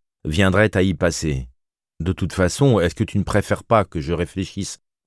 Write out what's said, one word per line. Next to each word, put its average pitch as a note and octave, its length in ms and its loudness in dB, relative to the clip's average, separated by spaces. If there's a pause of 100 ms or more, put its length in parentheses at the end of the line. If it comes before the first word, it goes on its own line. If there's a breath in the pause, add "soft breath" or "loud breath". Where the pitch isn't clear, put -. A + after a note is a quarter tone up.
(240)
viendrait G2 540 2
à F#2 60 4
y F#2+ 100 2
passer. D2 540 -2 (520)
De F2 140 -2
toute E2+ 200 -4
façon, G2+ 460 2
est-ce E2+ 140 0
que - 100 -2
tu - 140 -4
ne G2+ 60 0
préfères - 400 -2
pas A2 220 2
que - 140 -8
je D2+ 140 -4
réfléchisse F2 640 -6 (300)